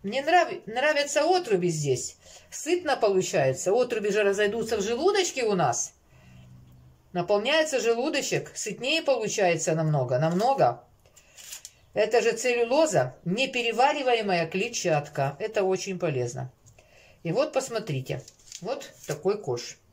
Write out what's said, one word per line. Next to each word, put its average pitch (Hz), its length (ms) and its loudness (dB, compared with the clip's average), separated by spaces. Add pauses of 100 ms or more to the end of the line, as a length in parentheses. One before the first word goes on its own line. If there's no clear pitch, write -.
Мне 226 200 -4
нрав-, 320 440 2
нравятся 285 580 0
отруби 233 440 2
здесь. 147 480 -2 (340)
Сытно 311 460 -2
получается. 180 720 2
Отруби 220 400 0
же 208 120 2
разойдутся 208 560 0
в - 20 -2
желудочке 269 640 0
у 208 100 2
нас. 151 380 0 (1200)
Наполняется 240 680 2
желудочек. 233 760 0
Сытнее 262 460 -4
получается 202 720 0
намного, 143 440 0
намного. 170 640 2 (1080)
Это 220 300 4
же 220 100 2
целлюлоза, 240 840 2 (120)
неперевариваемая 233 1200 0
клетчатка. 156 920 -2
Это 214 260 -2
очень 190 340 -2
полезно. 131 520 -4 (720)
И 170 80 -6
вот 269 220 0
посмотрите. 143 680 -4 (400)
Вот 254 280 -8 (160)
такой 190 320 -2
корж. 123 380 -8 (160)